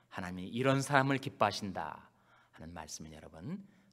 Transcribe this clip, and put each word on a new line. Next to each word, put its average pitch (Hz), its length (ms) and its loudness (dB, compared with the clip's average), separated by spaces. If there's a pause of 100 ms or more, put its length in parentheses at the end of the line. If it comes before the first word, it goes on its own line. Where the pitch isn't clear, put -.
하나님이 92 400 -6
이런 135 340 4
사람을 135 360 4
기뻐하신다 98 920 0 (420)
하는 82 200 -12
말씀을 78 400 -10
여러분 85 540 -10 (260)